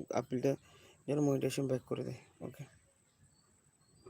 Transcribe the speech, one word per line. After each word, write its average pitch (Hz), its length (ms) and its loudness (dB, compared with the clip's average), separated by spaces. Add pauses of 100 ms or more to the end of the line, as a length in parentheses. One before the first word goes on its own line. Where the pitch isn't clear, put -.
(140)
আপিলটা 131 420 0 (500)
যেন 143 140 0
মনিটাইজেশন 135 480 2
ব্যাক 127 140 0
করে 127 220 -4
দেয়। 127 120 -6 (240)
ওকে, 127 240 -10 (1500)